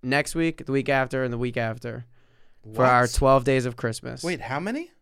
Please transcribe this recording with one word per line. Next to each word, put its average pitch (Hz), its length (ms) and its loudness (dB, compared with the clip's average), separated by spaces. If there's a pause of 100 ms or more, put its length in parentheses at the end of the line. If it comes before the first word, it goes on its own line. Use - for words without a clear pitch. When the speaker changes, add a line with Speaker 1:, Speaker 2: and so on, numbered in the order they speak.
Speaker 1:
next 139 320 -2
week, 165 320 -2
the 135 60 -4
week 135 160 0
after, 131 360 0
and 123 80 -4
the 117 60 -6
week 123 180 -4
after 117 500 -6 (680)
for 127 100 4
our 123 180 6
Speaker 2:
What? 123 120 2
Speaker 1:
twelve 135 300 6
days 131 220 2
of 123 100 -8
Christmas. 120 480 -8
Speaker 2:
Wait, 170 160 -4
how 131 200 -6
many? 262 300 -6 (120)